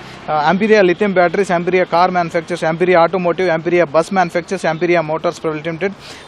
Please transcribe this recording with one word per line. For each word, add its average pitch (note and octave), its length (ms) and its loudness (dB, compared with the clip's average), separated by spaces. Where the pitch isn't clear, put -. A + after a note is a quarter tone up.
ఆ, D3+ 200 2
ఎంపీరియా G#3 320 4
లిథియం F#3 300 0
బ్యాటరీస్, F3+ 400 2
ఎంపీరియా F3 320 0
కార్ F3 260 2
మ్యానుఫ్యాక్చర్స్, E3+ 540 -4
ఎంపీరియా E3+ 360 2
ఆటోమోటివ్, F3 480 0
ఎంపీరియా E3 360 0
బస్ D#3+ 300 0
మ్యానుఫ్యాక్చర్స్, F3+ 520 -2
ఎంపీరియా E3+ 340 0
మోటార్స్ D#3 420 -4
ప్రైవేట్ D#3 240 -6
లిమిటెడ్, E3+ 260 -4